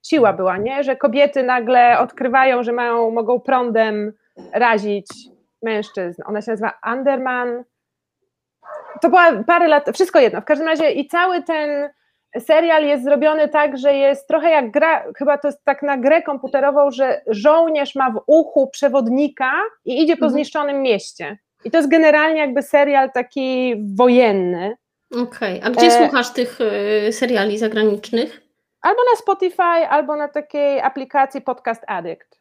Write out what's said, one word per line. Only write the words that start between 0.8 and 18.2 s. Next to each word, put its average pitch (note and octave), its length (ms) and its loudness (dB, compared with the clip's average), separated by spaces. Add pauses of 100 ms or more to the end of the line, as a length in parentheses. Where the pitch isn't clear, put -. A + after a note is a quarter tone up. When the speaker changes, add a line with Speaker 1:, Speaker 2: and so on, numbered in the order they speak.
Speaker 1:
Że C4 120 -2
kobiety C#4 480 0
nagle B3 560 4
odkrywają, B3+ 640 0
że A3+ 80 -4
mają, A#3 400 -2
mogą A#3 280 -2
prądem A3 720 -2 (400)
razić G#3 540 0 (540)
mężczyzn. G#3 640 -8
Ona G#3 160 -8
się A3+ 100 -8
nazywa G#3+ 300 -6
Anderman. B3 800 -4 (1400)
To E4+ 80 2
była E4+ 380 4
parę E4+ 200 2
lat, D4 260 2
wszystko F4+ 260 0
jedno. A3 220 2
W - 40 -18
każdym D4+ 220 -2
razie D#4+ 240 0
i C#4 160 -6
cały F4 360 -2
ten D4 460 -4 (500)
serial D#4+ 460 2
jest C#4+ 180 0
zrobiony D4 460 2
tak, D4 280 0
że C#4 160 2
jest C#4 340 0
trochę D#4+ 220 0
jak C#4 220 2
gra, D#4 320 0 (140)
chyba C#4+ 200 0
to D4 100 -4
jest C#4+ 160 -8
tak C#4 200 -2
na C#4+ 140 -2
grę C#4+ 240 2
komputerową, C#4+ 720 0
że B3+ 360 -2
żołnierz D4 680 0
ma C4 160 0
w A3 160 -8